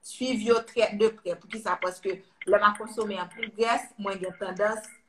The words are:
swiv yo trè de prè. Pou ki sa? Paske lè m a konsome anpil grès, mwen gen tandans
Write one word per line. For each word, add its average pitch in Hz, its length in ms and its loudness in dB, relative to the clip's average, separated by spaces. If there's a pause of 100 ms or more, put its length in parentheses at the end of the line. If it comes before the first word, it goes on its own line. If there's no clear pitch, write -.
swiv 247 400 -4
yo 233 140 6 (100)
trè 214 220 2 (100)
de 220 160 6
prè. 175 240 -6
Pou - 80 -20
ki 220 160 -10
sa? 180 160 0
Paske 185 400 -4 (240)
lè 202 160 6
m 208 80 4
a 208 80 4
konsome 214 420 -4
anpil 214 380 -8
grès, 233 400 0
mwen 196 240 -4
gen 185 180 -6
tandans 202 460 -2 (240)